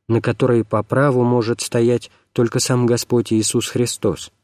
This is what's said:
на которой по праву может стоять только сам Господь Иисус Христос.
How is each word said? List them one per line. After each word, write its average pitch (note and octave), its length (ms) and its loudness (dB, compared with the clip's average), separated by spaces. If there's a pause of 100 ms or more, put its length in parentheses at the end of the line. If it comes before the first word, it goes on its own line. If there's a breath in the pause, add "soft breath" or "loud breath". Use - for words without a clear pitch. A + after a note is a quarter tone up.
на A2+ 140 0
которой A#2+ 420 0
по G#2+ 180 -2
праву B2+ 400 2
может A#2+ 380 0
стоять A#2+ 500 0 (220 soft breath)
только B2 280 0
сам B2 260 0
Господь A#2 440 0
Иисус A2 380 0
Христос. - 640 -4 (120)